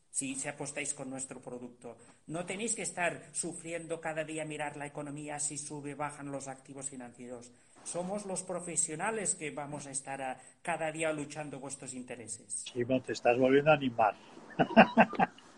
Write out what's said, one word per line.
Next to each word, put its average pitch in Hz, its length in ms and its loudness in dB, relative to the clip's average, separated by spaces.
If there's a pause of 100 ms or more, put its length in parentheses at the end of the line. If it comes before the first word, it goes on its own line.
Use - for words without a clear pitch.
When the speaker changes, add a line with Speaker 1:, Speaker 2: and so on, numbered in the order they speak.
(120)
Speaker 1:
si, 135 240 -4
si 147 120 -6
apostáis 143 460 -4
con 131 160 -8
nuestro 131 320 -8
producto. 123 560 -12 (300)
No 165 180 -4
tenéis 196 300 -2
que 196 80 -4
estar 170 400 -2 (100)
sufriendo 165 640 -6
cada 160 240 -2
día 156 220 -6
mirar 151 320 -4
la 143 80 -6
economía, 147 540 -8
si 143 180 -4
sube, 143 380 -8
bajan 143 360 -6
los 139 160 -6
activos 135 440 -10
financieros. 123 600 -12 (320)
Somos 185 420 -4
los 185 180 -4
profesionales 175 920 -2
que 151 160 -6
vamos 143 360 -6
a 139 40 -10
estar 135 300 -6
a, 131 160 -4 (240)
cada 160 300 0
día 156 220 2
luchando 147 460 -6
vuestros 131 340 -10
intereses. 120 800 -10
Speaker 2:
Sí, 123 120 2
no, 131 160 6
te - 120 -4
estás 120 240 6
volviendo 139 340 8
a 156 40 10
animar. 117 380 4 (440)
<laughs> - 400 8 (600)